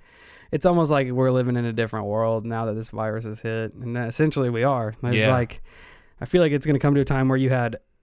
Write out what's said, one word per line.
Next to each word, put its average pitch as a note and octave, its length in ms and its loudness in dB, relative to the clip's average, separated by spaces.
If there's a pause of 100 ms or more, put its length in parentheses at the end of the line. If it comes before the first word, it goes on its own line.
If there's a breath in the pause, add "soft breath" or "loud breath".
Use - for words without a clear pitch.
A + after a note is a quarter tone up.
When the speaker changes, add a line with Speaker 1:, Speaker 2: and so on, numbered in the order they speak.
(520 loud breath)
Speaker 1:
it's D#3+ 160 2
almost E3+ 240 4
like C#3 180 2
we're B2+ 220 2
living B2+ 240 2
in A#2+ 100 0
a A#2 80 -2
different A2 320 -2
world A2 400 0
now A2+ 200 -4
that G#2+ 80 -2
this A2 180 -8
virus A2 340 -4
has G#2+ 160 -10
hit. A2+ 320 -4
And A#2+ 240 -8
essentially B2+ 540 0
we A#2 120 0
are. B2 380 0
There's A#2+ 140 0
Speaker 2:
Yeah. A2 180 4
Speaker 1:
like, A#2+ 300 -2 (580 loud breath)
I A#2+ 40 -10
feel F3 180 4
like D#3 80 2
it's C#3+ 160 -2
gonna D3 100 4
come C#3+ 160 2
to C#3+ 80 4
a C3 40 2
time C3+ 220 2
where C3 120 2
you C3 100 2
had A#2+ 280 -2 (260)